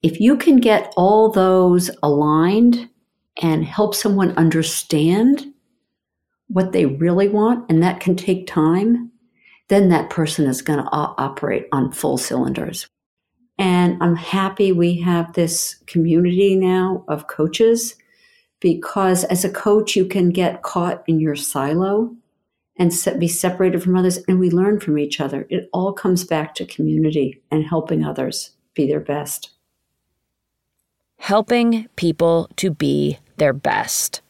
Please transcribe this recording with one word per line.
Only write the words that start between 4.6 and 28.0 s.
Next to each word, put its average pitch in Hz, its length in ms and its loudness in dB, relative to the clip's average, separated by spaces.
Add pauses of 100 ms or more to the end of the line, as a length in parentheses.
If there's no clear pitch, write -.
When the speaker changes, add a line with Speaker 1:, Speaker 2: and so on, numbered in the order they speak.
Speaker 1:
what 185 240 0
they 180 120 2
really 175 420 0
want, 220 440 0
and 160 120 4
that 180 180 0
can 180 140 0
take 180 320 -4
time, 202 640 0 (580)
then 196 200 4
that 170 220 2
person 156 360 -2
is 127 140 -2
gonna 147 320 -4
o-, 147 240 -4
operate 135 560 -4
on 135 180 0
full 135 280 -4
cylinders. 127 680 -6 (720)
And 180 460 2
I'm 170 120 2
happy 190 580 -2
we 175 280 0
have 170 320 -2
this 165 440 -4 (100)
community 175 680 2
now 185 540 0
of 151 180 -6
coaches, 226 680 0 (680)
because 185 640 0
as 180 180 -2
a 190 80 -2
coach, 214 460 0
you 185 80 2
can 185 240 0
get 175 340 -2
caught 175 440 -4
in 160 120 2
your 156 160 0
silo 180 800 -2 (640)
and 175 160 2
se-, - 240 -4
be 170 120 0
separated 180 540 -2
from 180 140 0
others, 180 220 0 (100)
and 185 100 2
we 180 120 2
learn 202 300 2
from 151 180 -2
each 147 200 -4
other. 139 300 -6
It - 240 -6
all 190 220 -2
comes 180 300 0
back 156 320 -4
to 165 100 -10
community 156 720 -2 (100)
and 156 140 0
helping 156 400 -2